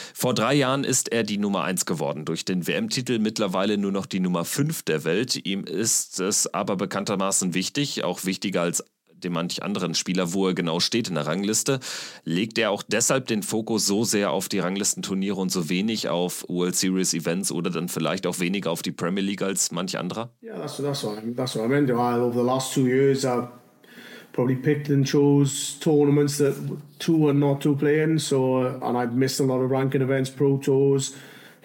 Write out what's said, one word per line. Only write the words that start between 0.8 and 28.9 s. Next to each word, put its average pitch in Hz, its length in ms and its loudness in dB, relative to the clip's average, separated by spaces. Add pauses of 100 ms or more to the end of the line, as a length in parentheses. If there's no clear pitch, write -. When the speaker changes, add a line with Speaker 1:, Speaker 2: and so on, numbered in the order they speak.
Speaker 1:
ist - 280 -2
er 113 120 2
die 104 140 -4
Nummer 98 260 0
eins 90 220 -2
geworden, 76 400 -2
durch 80 200 -4
den 92 200 -2
W-M-Titel 113 540 -2
mittlerweile 104 580 0
nur 101 140 0
noch 98 140 -2
die 95 140 -2
Nummer 90 260 0
fünf 147 380 -2
der 78 200 0
Welt. 82 420 -2
Ihm 98 200 -4
ist - 540 -2
es 95 340 0
aber 98 220 -2
bekanntermaßen 98 800 0
wichtig, 113 500 -2
auch 87 220 -4
wichtiger 95 380 -2
als 87 200 -2 (400)
dem 87 100 -2
manch 85 300 -4
anderen 90 320 -2
Spieler, 92 380 0
wo 95 140 2
er 92 60 2
genau 85 260 0
steht 110 280 0
in 87 80 -4
der 73 100 -2
Rangliste. 101 540 0 (440)
Legt 92 340 -2
er 110 140 2
auch 101 120 -2
deshalb 127 440 0
den 107 160 0
Fokus 110 420 -2
so 101 180 2
sehr 101 280 0
auf 92 180 -2
die 101 100 -2
Ranglistenturniere 95 760 -2
und 92 160 -2
so 85 180 -2
wenig 101 400 0
auf 87 380 -2
World 90 280 0
Series 92 380 2
Events 87 380 -2
oder 85 180 -2
dann 85 180 -4
vielleicht 90 400 -2
auch 90 120 -4
weniger 90 320 -2
auf 85 100 -4
die 92 100 -4
Premier 95 320 -2
League 98 180 -4
als 98 300 -2
manch 92 260 -4
anderer? 117 340 -6 (120)
Speaker 2:
Yeah, 220 160 -12
that's, 147 180 -10
that's 139 260 -4
what 107 140 -4
I, 113 160 -6
that's 127 220 -4
what 110 100 -2
I - 20 0
meant. 139 220 4
I, 123 40 4
over 120 440 2
the 123 80 2
last 131 280 0
two 131 140 4
years, 135 380 4
I've 123 220 0 (840)
probably 127 220 2
picked 147 340 0
and 139 180 4
chose 143 720 4
tournaments 147 580 4
that 143 180 2 (440)
two 156 300 4
and 143 100 4
not 143 220 2
to 147 140 4
playing. 156 440 2
So, 131 460 2 (160)
and 120 160 -2